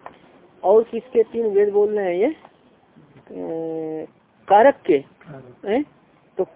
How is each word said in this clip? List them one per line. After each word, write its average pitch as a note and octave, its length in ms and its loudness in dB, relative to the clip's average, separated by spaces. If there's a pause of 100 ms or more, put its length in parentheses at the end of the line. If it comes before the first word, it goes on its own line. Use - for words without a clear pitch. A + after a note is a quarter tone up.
(640)
और G#3+ 200 4
किसके A3+ 400 -4
तीन A3+ 260 -4
भेद G3+ 240 2
बोल G#3 160 2
रहे G#3 160 -4
हैं F3 100 -2
ये? G3+ 120 0
अ, E3 1800 -12 (420)
कारक A#3 380 6
के, C#3+ 180 2 (640)
हैं? A#3 180 -2 (540)
तो F#3+ 60 -4 (120)